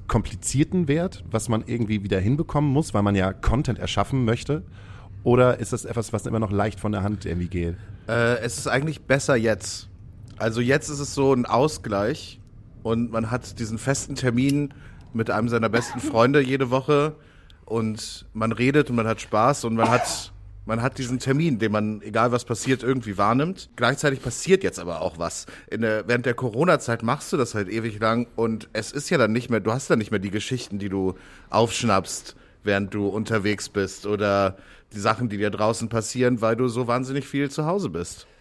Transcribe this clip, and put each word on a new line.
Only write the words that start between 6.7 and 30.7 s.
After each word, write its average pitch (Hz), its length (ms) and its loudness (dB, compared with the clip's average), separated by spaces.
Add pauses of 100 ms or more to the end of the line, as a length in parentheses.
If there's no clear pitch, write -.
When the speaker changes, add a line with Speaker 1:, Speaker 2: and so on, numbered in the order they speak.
Speaker 1:
von 107 120 -2
der 92 100 -2
Hand 101 240 -2
irgendwie 87 220 -2
geht? 87 280 -4 (320)
Speaker 2:
Äh, 117 300 2
es 117 180 -6
ist 135 100 -8
eigentlich 135 360 -2
besser 139 340 2
jetzt. 110 540 0 (480)
Also 113 240 0
jetzt 135 260 2
ist 143 120 -6
es 143 140 -6
so 135 200 4
ein 123 100 2
Ausgleich 117 960 0 (420)
und 113 300 0
man 113 180 -2
hat - 280 -6
diesen 113 180 -4
festen 135 380 -2
Termin 135 580 2 (400)
mit 113 180 -2
einem 110 200 0
seiner 113 180 2
besten 120 320 -2
Freunde 143 400 4
jede 131 300 0
Woche 143 440 2 (500)
und 110 680 -4
man 110 200 -2
redet 139 360 4
und 123 80 -2
man 113 100 2
hat 113 140 -2
Spaß 120 440 2
und 113 100 -2
man 113 160 4
hat, - 420 0 (320)
man 113 160 -2
hat 127 160 -2
diesen 127 220 -4
Termin, 135 400 2
den 107 140 2
man, 107 300 0
egal 113 300 2
was 120 140 0
passiert, 123 360 0
irgendwie 110 360 -2
wahrnimmt. 131 580 2
Gleichzeitig 135 460 0
passiert 185 420 2
jetzt 90 140 -2
aber 85 240 -6
auch 85 160 -2
was. 85 260 -4 (260)
In 110 120 -2
der, 107 260 0
während 120 160 2
der 123 100 2
Corona-Zeit 127 680 2
machst 123 300 -2
du 190 40 0
das 131 180 0
halt 101 140 -2
ewig 110 300 -4
lang 113 280 2 (100)
und 113 360 -2
es 110 200 -4
ist - 180 -8
ja 170 80 4
dann 110 140 4
nicht 120 180 -2
mehr, 113 100 2
du 107 120 0
hast 131 180 -4
dann 151 80 4
nicht 104 120 -2
mehr 104 100 0
die 95 100 -4
Geschichten, 104 480 -4